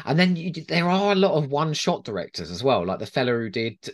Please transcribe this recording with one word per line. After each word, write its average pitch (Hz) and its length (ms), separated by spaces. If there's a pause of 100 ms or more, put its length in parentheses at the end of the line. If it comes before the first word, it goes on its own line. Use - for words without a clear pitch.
And 147 120
then 180 180
you, 170 140 (160)
there 170 220
are 202 240
a - 20
lot 190 200
of 147 160
one-shot 151 540
directors 87 460
as 95 140
well, 117 220
like 92 120
the 104 80
fella 123 260
who 117 180
did, 113 260 (180)